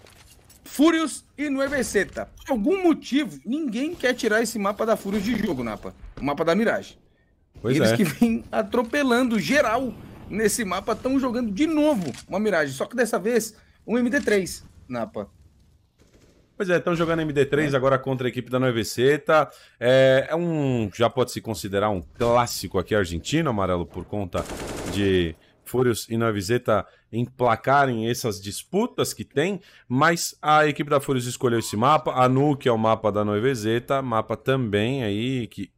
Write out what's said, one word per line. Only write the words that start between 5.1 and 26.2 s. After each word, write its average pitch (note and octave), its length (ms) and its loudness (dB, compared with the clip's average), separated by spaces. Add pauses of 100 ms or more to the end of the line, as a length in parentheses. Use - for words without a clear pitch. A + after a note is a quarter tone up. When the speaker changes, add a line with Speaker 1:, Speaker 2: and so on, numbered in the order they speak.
Speaker 1:
de A3 140 -2
jogo, D#3+ 260 -4
Napa. G#2+ 320 -8 (240)
O - 60 -8
mapa C#3+ 180 -2
da E3 120 2
Mirage. F3+ 440 -2 (600)
Speaker 2:
Pois B2 160 0
Speaker 1:
Eles A#2 160 4
Speaker 2:
é. A#2 40 2
Speaker 1:
que G#3+ 80 2
vêm A3+ 460 0
atropelando A#3 880 0
geral A#3+ 540 0 (360)
nesse A3+ 360 0
mapa, F#3+ 320 -4
tão C4 240 0
jogando A#3+ 320 -2
de C4+ 140 0
novo D4 440 2 (160)
uma F#3+ 140 -4
Mirage. E3 320 0
Só C3+ 140 -6
que - 100 -12
dessa A#3 220 0
vez, A3 360 -2 (320)
um A3+ 120 0
M B3 100 0
D C#4 140 0
três, G3 420 -2 (240)
Napa. A2+ 420 -8 (1300)
Speaker 2:
Pois G3 140 -2
é, E3+ 100 4
tão F3 160 0
jogando E3 240 0
M D#3 120 -2
D C#3 120 4
três C#3+ 300 0
Speaker 1:
É. - 20 4
Speaker 2:
agora C3 220 2
contra C3 280 -4
a A#2+ 40 -2
equipe A#2 200 -8
da B2+ 80 0
Nueve B2 240 0
Zeta. C#3+ 680 2 (280)
É, C3 520 4
é D3+ 40 -4
um, C#3+ 600 0
já A#2 160 2
pode - 220 -2
se A2 100 -8
considerar G#2 480 -2
um F#2+ 100 -4
clássico A#2 760 -2
aqui F#2 160 -2
argentino, G#2 560 0
Amarelo, F2+ 360 0
por F2 200 -12
conta F#2+ 360 -6 (500)
de F2+ 440 2 (280)
Fúrios B2 440 0
e A2+ 80 -4
Nueve A2+ 240 0